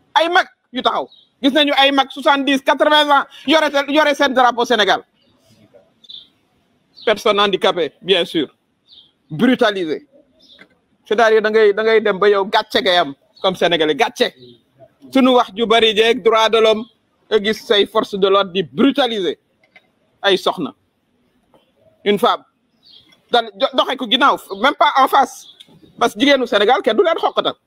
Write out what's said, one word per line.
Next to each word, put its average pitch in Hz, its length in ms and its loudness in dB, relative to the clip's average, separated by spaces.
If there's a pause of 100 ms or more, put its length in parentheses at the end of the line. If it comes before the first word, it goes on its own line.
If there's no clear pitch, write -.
(140)
ay 320 140 2
mag 349 180 0 (260)
yu 240 100 -8
taxaw. 180 260 -2 (340)
Gis 269 100 2
nañu 294 240 2
ay 277 140 4
mag 269 220 0
soixante-dix, 277 500 0
quatre-vingts 302 480 2
ans, 277 140 2 (220)
yore 302 240 2
te, 285 220 -4
yore 294 220 2
seen 285 180 -2
drapeau 240 320 0
Sénégal. 202 380 0 (2000)
Personnes 208 360 0
handicapées, 190 600 -2
bien 170 240 -2
sûr. 160 240 -4 (800)
Brutalisées. 190 760 -2 (1000)
C'est-à-dire, 220 360 2
da 214 80 -2
ngay, 214 240 2
da 208 80 -6
ngay 220 180 2
dem 202 180 -4
ba 208 120 2
yow 196 160 0
gàcce 214 340 -2
ngay 180 160 0
am 147 180 -2 (280)
comme 190 140 -2
Sénégalais, 160 380 0
gàcce. 226 380 -4 (800)
Sunu 254 220 4
wax 233 200 2
ju 226 120 -4
bari 220 280 2
jeeg 226 300 0
droit 220 240 2
de 220 100 2
l'homme, 220 280 0 (420)
nga 214 140 0
gis 214 240 -4
say 202 180 2
forces - 340 -4
de 190 80 0
l'ordre 196 260 0
di 190 100 -4
brutaliser 208 760 -2 (840)
ay 196 160 0
soxna. 170 360 -6 (1300)
Une 202 120 0
femme. 185 240 -2 (880)
Dal, 233 200 0 (100)
jo-, 262 140 0
doxe 269 240 -2
ko 254 120 -6
ginnaaw, 247 280 2 (240)
même 285 140 0
pas 381 200 0
en 269 120 4
face. - 400 -2 (500)
Parce - 160 -2
que 202 60 -6
jigéenu 262 260 2
Sénégal, 214 340 0
kenn 220 160 -2
du 403 60 2
leen 330 140 0
xoqatal. 196 380 -4 (120)